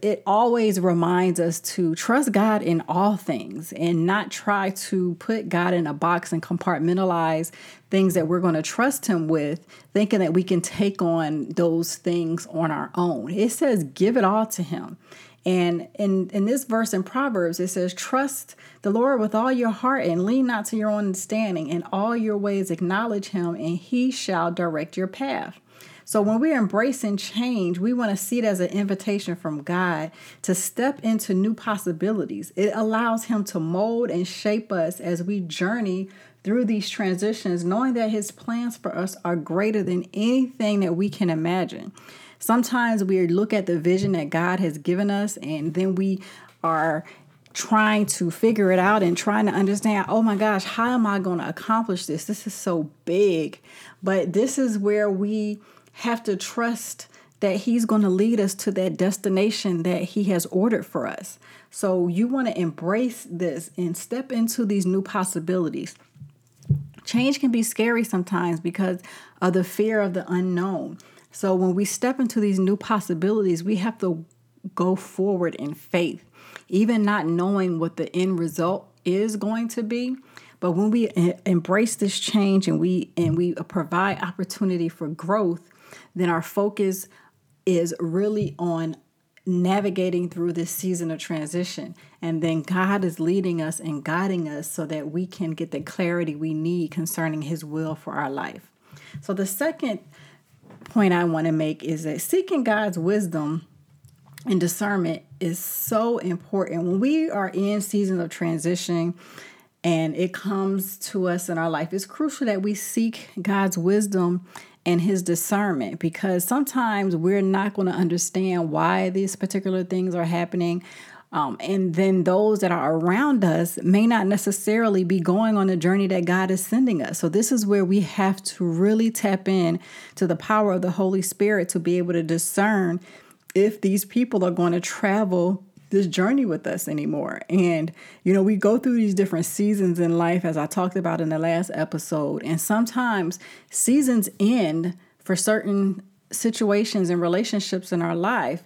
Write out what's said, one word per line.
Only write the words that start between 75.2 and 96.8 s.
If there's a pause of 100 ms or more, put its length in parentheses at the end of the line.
in
faith, (440)
even
not
knowing
what
the
end
result (140)
is
going
to
be. (420)
But
when
we
e-, (100)
embrace
this
change
and
we,
and
we
provide
opportunity
for
growth, (460)
then
our
focus (600)
is
really
on (480)
navigating
through
this
season
of
transition. (260)
And
then
God
is
leading
us
and
guiding
us
so
that
we
can
get
the
clarity
we
need